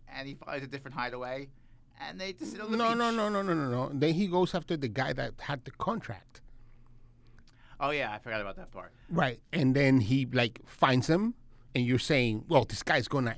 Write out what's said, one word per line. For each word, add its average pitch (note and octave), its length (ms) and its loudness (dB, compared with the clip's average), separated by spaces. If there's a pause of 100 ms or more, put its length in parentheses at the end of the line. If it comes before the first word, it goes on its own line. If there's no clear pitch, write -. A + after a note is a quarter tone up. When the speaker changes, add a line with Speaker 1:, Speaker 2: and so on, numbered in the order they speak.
Speaker 1:
and C3+ 180 -12
he C#3 80 -12
finds C#3 300 -8
a C3+ 40 -10
different C3+ 280 -12
hideaway, B2 540 -6 (500)
and E3+ 200 -12
they F#3+ 120 -8
just - 200 -10
sit - 80 -12
on G#3+ 100 -8
the A3 60 0
Speaker 2:
No, A#3 140 2
Speaker 1:
beach. A#3 80 0
Speaker 2:
no, A#3 120 2
no, A3 180 0
no, G3+ 140 0
no, F#3 120 0
no, D3 160 0
no. B2 220 -2
Then D3 220 2
he F#3+ 140 0
goes F3+ 260 2
after E3+ 220 -4
the C#3 120 -4
guy C3 260 -2
that B2+ 260 -6
had C#3+ 240 -6
the - 80 -14
contract. - 680 -8 (1400)
Speaker 1:
Oh, C#3 100 0
yeah, C3+ 220 -2
I G#2+ 80 -8
forgot A2 200 -4
about G2 160 -6
that - 140 -14
part. F2+ 220 -14 (180)
Speaker 2:
Right. C#3 300 0 (120)
And C3 220 4
then C3+ 260 6
he, B2+ 320 2
like, A#2+ 320 2
finds C3 440 4
him, G3+ 260 2 (400)
and B2 100 2
you're B2 140 4
saying, A#2+ 500 2
"Well, C#3 160 6
this - 200 -8
guy's C#3+ 240 0
gonna B2 300 -2